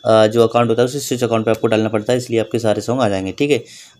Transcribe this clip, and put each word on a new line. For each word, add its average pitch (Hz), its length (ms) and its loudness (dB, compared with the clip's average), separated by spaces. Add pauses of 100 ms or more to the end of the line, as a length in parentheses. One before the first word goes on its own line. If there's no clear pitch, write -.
अ, 110 220 4
जो 113 200 2
अकाउंट 120 220 2
होता 117 120 2
है 127 60 2
उसे 139 120 -6
स्विच 127 240 -4
अकाउंट 110 220 0
पे 113 60 0
आपको 110 160 -2
डालना 110 220 0
पड़ता 107 240 -2
है, - 40 0
इसलिए 113 220 -2
आपके 110 200 -4
सारे 104 220 0
सॉन्ग 127 200 -2
आ 107 80 2
जाएंगे, 95 220 -2
ठीक 147 200 -2
है। 117 120 -2 (360)